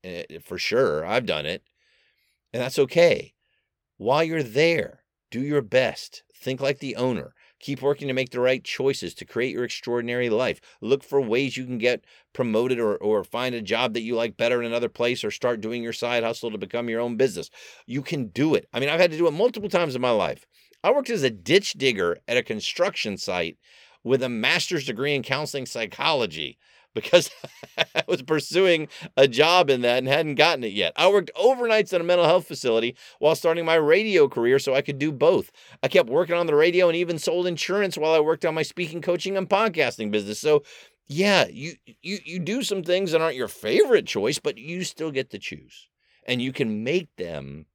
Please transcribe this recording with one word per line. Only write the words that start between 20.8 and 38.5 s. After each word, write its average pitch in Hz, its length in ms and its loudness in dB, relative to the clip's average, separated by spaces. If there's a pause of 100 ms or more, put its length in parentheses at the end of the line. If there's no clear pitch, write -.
I 196 80 4
worked 269 180 0
as 196 140 0
a 127 80 2
ditch 117 420 0
digger 95 540 0
at 120 100 0
a 120 60 0
construction 113 720 -4
site 90 400 -4 (460)
with 123 180 2
a 127 80 -4
master's 135 560 0
degree 131 300 -4
in 127 80 -4
counseling 139 420 -4
psychology 110 960 -4 (340)
because 147 360 4 (300)
<laughs> - 180 -16
I 117 300 -2
was 143 160 -2
pursuing 156 640 0 (280)
a 135 120 8
job 151 420 6
in 127 120 4
that 120 180 4
and 127 80 -2
hadn't 151 280 0
gotten 147 280 4
it 107 80 -4
yet. 95 240 0
I 170 140 4
worked 202 260 2
overnights 226 580 2
in 170 80 2
a - 20 -4
mental 175 220 4
health 170 220 4
facility 120 480 0 (240)
while 156 160 4
starting 165 300 0
my 165 100 4
radio 165 520 4
career 127 300 2
so 135 160 0
I 139 80 2
could 139 160 -6
do 151 140 -2
both. 147 400 2 (320)
I 131 60 0
kept 160 200 4
working 170 240 0
on 170 140 0
the 151 80 2
radio 175 320 6
and 165 80 2
even 170 240 -2
sold 175 260 0
insurance 180 540 -2
while 160 140 2
I 160 60 6
worked 156 260 2
on 160 100 0